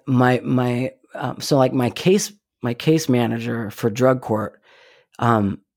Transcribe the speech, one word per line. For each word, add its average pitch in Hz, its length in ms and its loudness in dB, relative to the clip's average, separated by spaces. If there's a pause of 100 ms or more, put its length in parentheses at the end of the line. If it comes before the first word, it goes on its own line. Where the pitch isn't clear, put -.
my, 127 340 2
my, 123 540 -2 (200)
um, - 260 -8
so, - 160 0
like, 131 160 4
my 123 180 0
case, 196 420 0 (300)
my 120 120 -4
case 160 340 0
manager 117 600 -2
for 117 200 -2
drug 127 320 2
court, 107 380 -4 (580)
um, 110 420 2 (160)